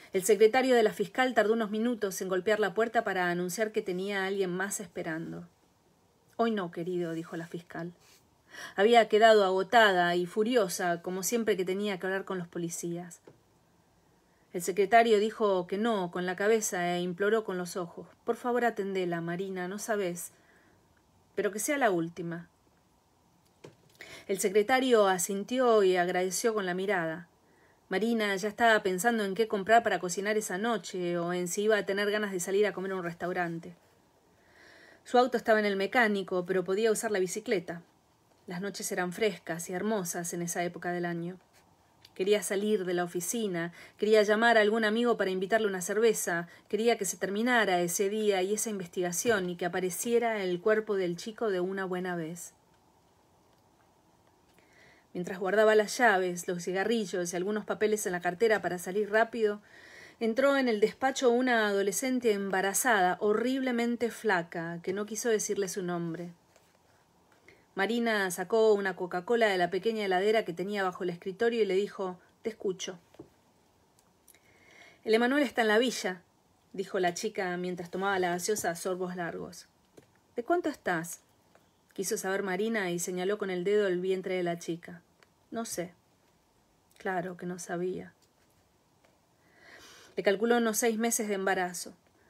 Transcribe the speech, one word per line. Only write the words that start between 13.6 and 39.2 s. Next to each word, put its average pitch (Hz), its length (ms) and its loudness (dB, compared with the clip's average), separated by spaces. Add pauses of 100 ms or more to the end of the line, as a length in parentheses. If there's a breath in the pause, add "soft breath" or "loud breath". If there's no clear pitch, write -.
El 180 80 -6
secretario 202 580 4
dijo 202 480 0
que 196 120 -4
no 208 320 -2
con 180 160 -4
la 180 100 -4
cabeza 202 580 0
e 175 60 -2
imploró 196 440 0
con 190 120 -6
los 175 200 -8
ojos: 170 300 -10 (180)
«Por 233 120 -2
favor, 240 300 0
atendela, 190 560 -2
Marina, 180 460 -6
no 185 100 -8
sabés. 196 540 -6 (1000 soft breath)
Pero 202 160 -2
que 208 80 -8
sea 285 200 -2
la 240 120 4
última». 170 600 -4 (1800 loud breath)
El 196 100 -2
secretario 214 720 4
asintió 208 720 2
y 185 140 6
agradeció 180 560 0
con 202 140 -2
la 180 80 -2
mirada. 175 540 -2 (600 soft breath)
Marina 208 480 0
ya 208 120 -4
estaba 220 340 4
pensando 208 420 0
en 190 100 -2
qué 220 140 0
comprar 220 340 4
para 196 160 0
cocinar 196 380 -4
esa 202 220 -4
noche 180 600 -4
o 170 140 -2
en 180 160 -2
si 208 140 -4
iba 214 140 4
a 196 100 -2
tener 202 240 0
ganas 208 220 -2
de 180 80 -4
salir 202 260 2
a 185 60 -2
comer 190 200 -6
a 190 40 -4
un 185 60 -6
restaurante. 175 720 -6 (1300 loud breath)
Su - 140 2
auto 247 180 4
estaba 214 220 2
en 208 80 2
el 202 100 0
mecánico, 196 720 0
pero 185 180 0
podía 214 280 0
usar 214 180 -4
la 208 80 0
bicicleta. 185 640 -4 (640)
Las 180 140 -10
noches 202 320 -8
eran 180 200 -2
frescas 175 560 -4